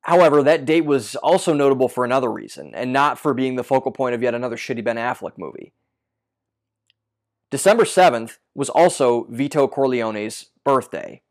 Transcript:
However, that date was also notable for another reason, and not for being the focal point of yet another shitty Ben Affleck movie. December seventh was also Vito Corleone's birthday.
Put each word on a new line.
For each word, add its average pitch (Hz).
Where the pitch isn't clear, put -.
However, 160
that 147
date 156
was 139
also 175
notable 139
for 123
another 123
reason, 101
and 127
not 135
for 147
being 131
the 123
focal 131
point 123
of 117
yet 120
another 120
shitty 117
Ben 117
Affleck 120
movie. -
December 208
seventh 131
was 139
also 131
Vito 139
Corleone's 113
birthday. -